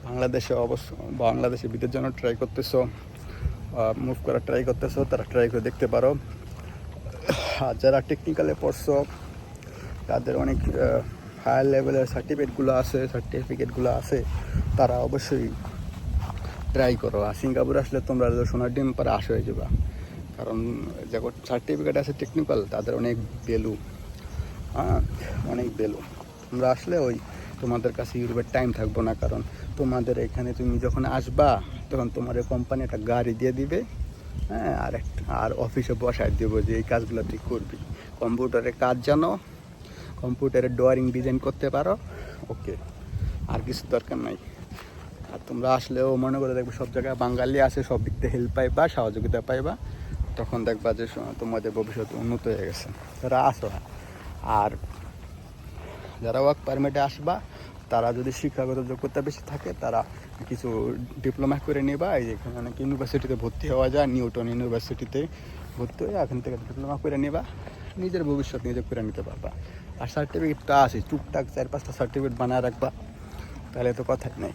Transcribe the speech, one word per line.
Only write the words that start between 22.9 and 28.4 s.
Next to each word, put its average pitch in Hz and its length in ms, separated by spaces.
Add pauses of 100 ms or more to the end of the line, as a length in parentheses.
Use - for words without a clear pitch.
অনেক 120 220 (280)
ভ্যালু, 110 300 (1000)
হ্যাঁ, 135 280 (500)
অনেক 120 260
ভ্যালু। 104 200 (540)
তোমরা 127 200
আসলে 175 260
ওই 143 220 (420)
তোমাদের 117 320
কাছে 123 260
ইউরোপের 120 320